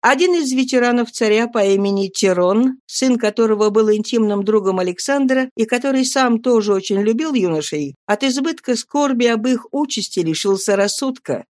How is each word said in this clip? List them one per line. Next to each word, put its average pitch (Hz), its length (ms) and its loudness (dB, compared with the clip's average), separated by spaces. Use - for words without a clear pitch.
Один 320 340 2
из 294 160 -2
ветеранов 247 640 0
царя 220 340 0
по 233 180 0
имени 196 440 0
Тирон, 196 760 0
сын 262 300 0
которого 214 540 2
был 214 220 2
интимным 214 500 0
другом 190 380 0
Александра 262 760 0
и 226 80 0
который 262 400 0
сам 247 380 0
тоже 214 320 2
очень 196 280 -2
любил 254 320 0
юношей, 151 600 -2
от 214 180 -2
избытка 269 500 -2
скорби 262 520 -2
об 226 200 0
их 247 240 -2
участи 269 500 -4
лишился 190 540 -2
рассудка. 202 720 -4